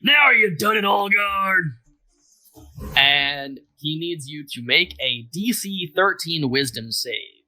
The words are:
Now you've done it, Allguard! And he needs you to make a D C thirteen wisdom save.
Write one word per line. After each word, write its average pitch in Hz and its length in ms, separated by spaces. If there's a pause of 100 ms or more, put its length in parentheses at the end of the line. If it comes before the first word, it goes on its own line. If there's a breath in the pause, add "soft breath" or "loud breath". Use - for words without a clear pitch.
Now 285 280
you've 220 260
done 214 200
it, 214 60
Allguard! 196 920 (1160)
And 139 640 (180)
he 156 220
needs 165 280
you 151 260
to 127 100
make 147 360
a 123 320
D 208 220
C 190 420
thirteen 165 540
wisdom 117 420
save. - 560